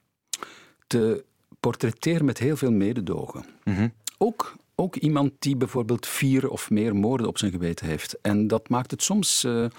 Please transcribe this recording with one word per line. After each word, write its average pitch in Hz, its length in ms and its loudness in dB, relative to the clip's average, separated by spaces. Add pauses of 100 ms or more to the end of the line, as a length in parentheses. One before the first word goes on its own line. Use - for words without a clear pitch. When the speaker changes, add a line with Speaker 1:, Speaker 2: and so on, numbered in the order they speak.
(880)
Speaker 1:
te 113 380 2 (360)
portretteren 143 640 0
met 127 140 0
heel 143 180 0
veel 127 160 2
mededogen. 95 720 -2 (200)
Speaker 2:
Mhm. 104 240 2 (300)
Speaker 1:
Ook, - 360 -2 (200)
ook 180 220 -2
iemand 147 420 2
die 139 180 0
bijvoorbeeld 120 500 -2
vier 135 440 2
of - 200 -6
meer 107 260 2
moorden 113 300 2
op - 120 -4
zijn 101 140 0
geweten 85 340 -4
heeft. - 340 -6
En 104 280 2
dat 110 200 0
maakt 123 220 0
het - 120 -6
soms, - 420 0
eh, 117 200 0 (140)